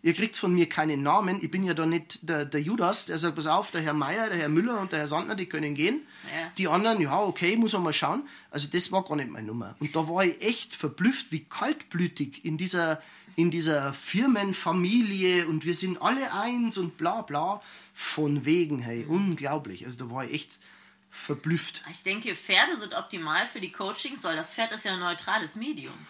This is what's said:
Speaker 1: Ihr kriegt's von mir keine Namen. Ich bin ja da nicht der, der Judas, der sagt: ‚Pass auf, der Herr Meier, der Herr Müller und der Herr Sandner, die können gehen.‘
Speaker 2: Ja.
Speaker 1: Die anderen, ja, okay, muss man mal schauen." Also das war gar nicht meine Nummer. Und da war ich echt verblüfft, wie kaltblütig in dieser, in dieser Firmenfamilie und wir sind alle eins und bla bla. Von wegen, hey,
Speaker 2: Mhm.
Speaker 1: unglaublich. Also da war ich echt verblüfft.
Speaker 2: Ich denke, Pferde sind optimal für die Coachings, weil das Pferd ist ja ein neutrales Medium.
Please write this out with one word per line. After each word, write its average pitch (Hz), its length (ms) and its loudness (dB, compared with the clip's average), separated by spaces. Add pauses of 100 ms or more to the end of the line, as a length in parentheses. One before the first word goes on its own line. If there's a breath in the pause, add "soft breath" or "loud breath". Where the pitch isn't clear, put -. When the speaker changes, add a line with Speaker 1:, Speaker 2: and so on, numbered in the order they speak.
Speaker 1:
Ihr 165 120 6
kriegt's 202 240 0
von 180 160 4
mir 170 120 6
keine 156 300 0
Namen. 151 460 2
Ich - 80 -4
bin 190 120 0
ja 175 120 0
da 160 100 0
nicht 165 420 -2
der, 151 200 0
der 147 160 -2
Judas, 190 420 2
der 165 140 -2
sagt: 160 180 0
‚Pass 156 100 -2
auf, 180 240 2
der 165 120 -2
Herr 151 100 0
Meier, 175 380 0
der 175 80 0
Herr 151 100 0
Müller 208 320 2
und 185 120 -4
der 156 80 0
Herr 147 80 -2
Sandner, 165 260 -2
die 190 120 -4
können 151 280 -4
gehen.‘ 208 320 0 (180 loud breath)
Speaker 2:
Ja. 165 320 -8
Speaker 1:
Die 185 120 0
anderen, 202 340 4
ja, 147 180 2
okay, 185 360 2
muss 220 180 4
man 185 80 0
mal 156 100 2
schauen." 185 340 0 (240 loud breath)
Also 143 220 0
das 180 200 6
war 190 120 2
gar 151 120 -4
nicht 135 140 -4
meine 113 180 -10
Nummer. 113 300 -8
Und 151 160 -6
da 160 140 0
war 180 160 2
ich 175 160 2
echt - 340 -2
verblüfft, - 580 0
wie 160 120 -4
kaltblütig - 1000 -4
in 160 100 -2
dieser, 160 460 2 (340 loud breath)
in 170 140 4
dieser 156 420 2
Firmenfamilie 190 1600 2
und 156 180 -2
wir 175 80 0
sind 180 260 0
alle 254 320 0
eins 233 460 0
und 165 180 -4
bla 170 260 0
bla. 170 380 -2 (320 loud breath)
Von 143 540 0
wegen, 156 320 4
hey, 117 260 -4
Speaker 2:
Mhm. 151 60 -10
Speaker 1:
unglaublich. 156 760 -2
Also 120 220 -10
da 117 80 -10
war 131 100 -4
ich 135 80 -6
echt - 260 -8 (520 loud breath)
verblüfft. - 800 -4
Speaker 2:
Ich - 140 -14
denke, 202 300 -4
Pferde 240 440 2
sind 208 160 -10
optimal 165 520 -2
für 233 140 -12
die 185 120 -6
Coachings, 214 520 -6
weil 165 120 -2
das 160 180 -8
Pferd 226 180 -2
ist 214 140 -8
ja 190 80 -2
ein 180 60 -4
neutrales 165 560 -4
Medium. 214 360 -8 (180)